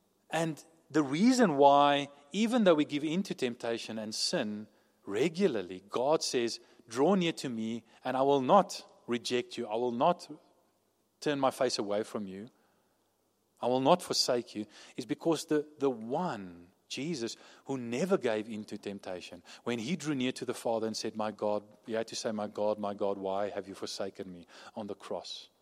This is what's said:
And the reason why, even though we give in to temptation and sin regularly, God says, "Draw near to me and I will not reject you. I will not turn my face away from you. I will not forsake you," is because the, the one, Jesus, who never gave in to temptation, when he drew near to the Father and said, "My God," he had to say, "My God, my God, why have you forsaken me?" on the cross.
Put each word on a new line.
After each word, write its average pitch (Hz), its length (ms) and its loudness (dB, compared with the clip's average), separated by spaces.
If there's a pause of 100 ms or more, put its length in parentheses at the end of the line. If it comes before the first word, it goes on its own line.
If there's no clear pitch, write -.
(300)
And 160 320 -2 (300)
the 151 120 4
reason 180 540 4
why, 143 520 8 (220)
even 226 320 2
though 180 120 8
we 151 100 2
give 143 180 -4
in 160 200 0
to 190 100 -6
temptation 117 640 -4
and 107 160 -6
sin 107 540 -4 (380)
regularly, 113 840 0
God 143 320 0
says, 117 380 -2 (280)
"Draw 139 280 4
near 175 180 2
to - 160 -8
me 113 340 -6 (200)
and 127 120 -4
I 131 60 2
will 139 200 4
not 175 420 4 (240)
reject 123 500 -2
you. 117 100 -6
I 107 80 -4
will 123 160 0
not 151 360 0 (960)
turn 147 180 0
my 135 100 4
face 127 300 0
away 104 240 -2
from 107 240 -8
you. 95 220 -12 (1120)
I 117 60 0
will 127 120 4
not 156 240 4
forsake 123 500 -2
you," 107 140 -6 (280)
is 123 120 -8
because 147 380 -2
the, 151 200 0 (140)
the 139 100 2
one, 113 800 -6 (200)
Jesus, 151 480 -6 (300)
who 135 140 -6
never 127 360 0
gave 113 320 -2
in 107 180 -8
to 107 120 -12
temptation, 92 640 -10 (220)
when 120 160 -4
he 131 160 -4
drew 151 180 -4
near 127 200 -2
to - 120 -8
the 120 80 -4
Father 113 320 -2
and 110 100 -4
said, 110 200 -6
"My 107 160 -4
God," 104 320 -2 (240)
he 117 60 -8
had 113 140 -2
to - 80 -12
say, 117 160 -4
"My 107 160 -4
God, 104 300 0
my 104 160 -4
God, 101 240 -2
why 98 320 -2
have 95 180 -8
you 98 60 -12
forsaken 98 580 -10
me?" 87 140 -16 (300)
on 110 100 -8
the 101 100 -8
cross. - 540 -10 (120)